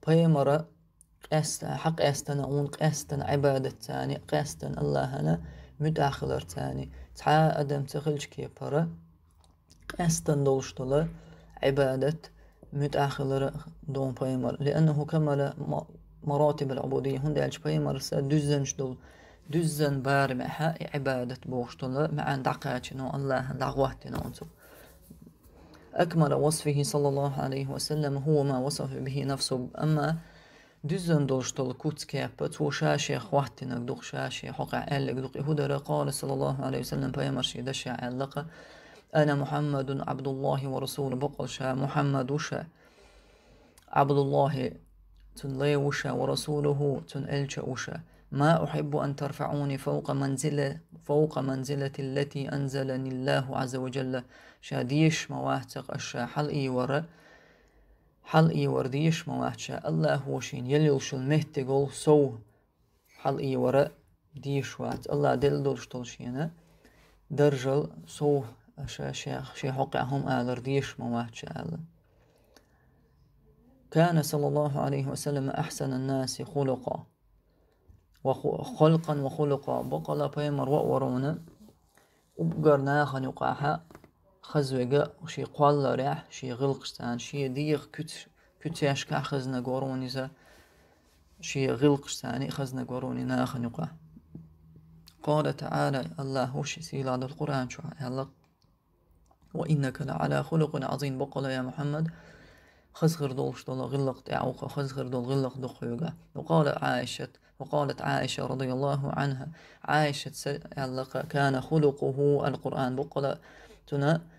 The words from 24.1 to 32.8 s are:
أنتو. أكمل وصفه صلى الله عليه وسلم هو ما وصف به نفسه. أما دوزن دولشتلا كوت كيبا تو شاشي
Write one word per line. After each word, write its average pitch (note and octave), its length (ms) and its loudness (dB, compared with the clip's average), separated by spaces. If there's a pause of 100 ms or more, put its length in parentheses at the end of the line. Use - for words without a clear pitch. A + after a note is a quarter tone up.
أنتو. - 200 -12 (1500)
أكمل D#3+ 400 4
وصفه C#3+ 480 2
صلى C#3+ 260 2
الله C#3 320 0
عليه C3+ 260 -2
وسلم C#3 500 0
هو C#3+ 260 4
ما C#3 160 2
وصف C3+ 360 -2
به C3 300 -4
نفسه. C3+ 440 -2 (100)
أما D#3 380 2 (680)
دوزن E3 420 2
دولشتلا C3 460 0
كوت D3+ 320 -6
كيبا C3+ 420 -4
تو D3 240 -2
شاشي D3 480 0